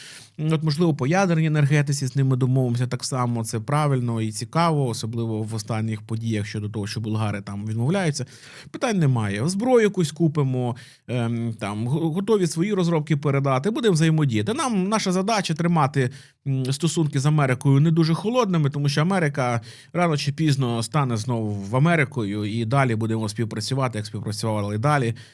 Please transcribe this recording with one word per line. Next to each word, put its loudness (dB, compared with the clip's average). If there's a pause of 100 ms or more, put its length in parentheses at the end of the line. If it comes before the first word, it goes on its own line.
(400)
М, 0
от, 0
можливо, 2
по -2
ядерній 2
енергетиці 2
з -4
ними 4
домовимося 2
так -6
само. -2
Це -4
правильно 0
і -2
цікаво, 0
особливо -4
в -6
останніх -4
подіях -4
щодо -6
того, -6
що -8
болгари -2
там -8
відмовляються. -2 (460)
Питань -2
немає. 2
Зброю 4
якусь 0
купимо, 0 (320)
ем, -2
там, -4
го-, 0
готові 0
свої -2
розробки 0
передати, 0
будемо 2
взаємодіяти. 2
Нам 0
наша 0
задача 0
тримати, 2 (380)
м, -2
стосунки 0
з 0
Америкою 4
не 4
дуже 4
холодними, 2
тому 0
що 2
Америка 0 (320)
рано 2
чи -2
пізно 0
стане 0
знову -2
в -4
Америкою, 0
і -2
далі 2
будемо -2
співпрацювати, -4
як -6
співпрацювали -4
і -2
далі, 0 (180)